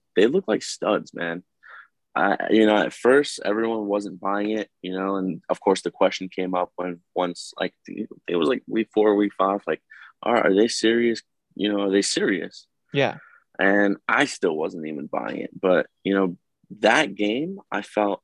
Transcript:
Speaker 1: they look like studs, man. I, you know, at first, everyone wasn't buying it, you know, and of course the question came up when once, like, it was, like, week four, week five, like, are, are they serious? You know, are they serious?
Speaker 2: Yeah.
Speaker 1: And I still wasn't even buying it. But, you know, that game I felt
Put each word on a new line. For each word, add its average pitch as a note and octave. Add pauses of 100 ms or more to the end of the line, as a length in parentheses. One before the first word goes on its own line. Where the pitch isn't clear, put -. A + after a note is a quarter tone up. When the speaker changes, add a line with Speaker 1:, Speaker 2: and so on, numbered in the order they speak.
(160)
Speaker 1:
they G2
look E3
like G#2+
studs, -
man. E2+ (720)
I, G2 (140)
you A2
know, G#2+
at F2
first, C#3
everyone A2
wasn't G2+
buying G2+
it, G#2+ (120)
you F#2
know, F#2+
and F#2
of -
course -
the F2
question F#2
came F#2
up F2+
when F2+ (140)
once, F2+
like, F2+ (120)
it -
was, F2
like, C3
week A2
four, G#2+
week G2+
five, G2
like, D#2+ (380)
are, A#2
are G2
they G#2+
serious? A#2 (320)
You G#2
know, G2+
are G2
they G2
serious? G2 (260)
Speaker 2:
Yeah. C3+ (400)
Speaker 1:
And G2 (100)
I A#2+
still E2+
wasn't D#2
even D2+
buying -
it. - (100)
But, F2+ (160)
you F#2+
know, F#2+ (440)
that A#2+
game C3+ (120)
I G#2
felt G#2